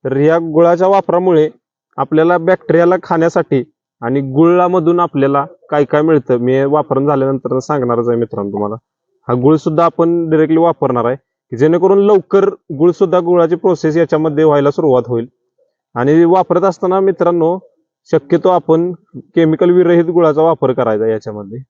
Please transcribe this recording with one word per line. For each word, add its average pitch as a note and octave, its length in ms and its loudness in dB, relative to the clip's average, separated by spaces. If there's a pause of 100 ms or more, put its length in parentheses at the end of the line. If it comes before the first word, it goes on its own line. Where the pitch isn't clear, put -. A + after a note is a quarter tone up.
तर C3 120 -4
या D#3 200 2
गुळाच्या E3+ 500 2
वापरामुळे F3+ 600 0 (480)
आपल्याला D#3 400 0
बॅक्टेरियाला E3+ 680 0
खाण्यासाठी E3 600 -2 (380)
आणि C3 200 -2
गुळामधून F3 800 0
आपल्याला C#3 460 -2 (240)
काय D3 160 0
काय D3+ 160 0
मिळतं D3+ 360 0
मी C3 260 0
वापरून C#3+ 440 -2
झाल्यानंतर C3+ 520 -2
सांगणारच A#2+ 500 -4
आहे A#2 80 -2
मित्रांनो G2+ 340 -6
तुम्हाला. G#2 240 -6 (520)
हा B2 60 -2
गुळ C3 220 2
सुद्धा D#3+ 300 -2
आपण E3+ 440 -2
डायरेक्टली D#3 300 0
वापरणार C3+ 460 0
आहे, B2 100 -2
की - 420 -18
जेणेकरून E3+ 400 2
लवकर G3 520 2
गुळ E3 420 -2
सुद्धा, F3+ 280 0
गुळाची E3+ 360 0
प्रोसेस E3 420 -2
याच्यामध्ये D#3 460 0
व्हायला D3 280 2
सुरुवात C3 360 0
होईल. A#2+ 200 -4 (680)
आणि D3+ 300 2
वापरत F3+ 360 0
असताना F#3 380 -2
मित्रांनो F3 600 0 (520)
शक्यतो E3 380 0
आपण E3+ 440 0 (220)
केमिकल D#3+ 540 0
विरहित F3 360 2
गुळाचा D#3+ 360 0
वापर D#3 300 0
करायचा A2+ 360 -2
याच्यामध्ये. G#2+ 520 -8 (100)